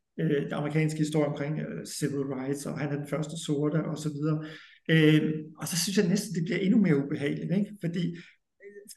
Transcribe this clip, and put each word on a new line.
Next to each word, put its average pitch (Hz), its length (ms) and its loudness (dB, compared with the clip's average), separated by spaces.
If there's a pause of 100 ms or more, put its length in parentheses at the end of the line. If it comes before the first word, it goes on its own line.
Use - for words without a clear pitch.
(200)
øh, 147 240 0
den - 100 -6
amerikanske 151 460 0
historie 151 280 2
omkring, 151 320 -4
øh, - 260 -8
civil 139 340 -4 (180)
rights, 139 280 -4
og 151 140 -6
han 143 120 -4
er 143 40 -2
den 135 120 -8
første 156 280 -4 (100)
sorte, 151 400 0
og 156 120 -4
så 156 120 -6
videre. 151 340 -2 (460)
Øh, 156 440 6 (240)
og - 100 -8
så 165 160 -4
synes 208 140 0
jeg 185 100 4
næsten, 190 280 0
det 170 100 0
bliver 226 140 0
endnu 196 220 4
mere 143 240 4
ubehageligt, 156 520 -4
ikke? 202 140 0 (120)
Fordi, 170 200 -2 (600)
øh, 403 200 -18 (140)